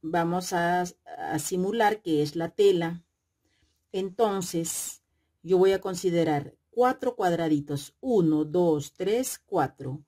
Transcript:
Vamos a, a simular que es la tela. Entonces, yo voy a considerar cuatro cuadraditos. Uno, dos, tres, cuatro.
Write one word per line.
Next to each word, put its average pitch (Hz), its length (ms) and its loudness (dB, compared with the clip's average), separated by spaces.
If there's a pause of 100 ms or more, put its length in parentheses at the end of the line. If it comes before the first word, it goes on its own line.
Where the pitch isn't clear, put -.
Vamos 170 520 -2
a, 175 280 0
a - 580 -6
simular 208 600 0
que 156 200 2
es 151 140 -2
la 170 140 -4
tela. 170 540 2 (880)
Entonces, 190 1120 -4 (400)
yo 180 140 2
voy 190 160 6
a 190 80 -2
considerar 170 760 -2 (140)
cuatro 247 460 0
cuadraditos. 156 840 -2
Uno, 170 460 2
dos, 156 480 0
tres, 220 520 -2
cuatro. 151 600 -4